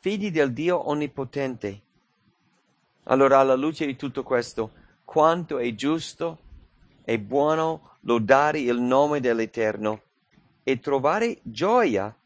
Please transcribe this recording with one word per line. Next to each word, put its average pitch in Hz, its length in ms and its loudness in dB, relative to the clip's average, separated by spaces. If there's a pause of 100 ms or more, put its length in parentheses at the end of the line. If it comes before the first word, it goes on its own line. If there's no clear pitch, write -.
figli 202 320 -4
del 143 200 2
Dio 165 360 -2
onnipotente. 135 920 -6 (1200)
Allora, 135 340 6
alla 135 160 4
luce 151 320 -4
di 139 80 -4
tutto 131 300 -8
questo, 117 480 -4 (320)
quanto 160 540 0
è 120 180 -2
giusto 160 640 -4 (680)
e 113 160 -2
buono 156 800 -2
lodare 135 580 2
il 120 220 -2
nome 139 400 2
dell'Eterno 110 840 -2 (600)
e 131 160 -2
trovare 156 640 0
gioia 120 680 0 (140)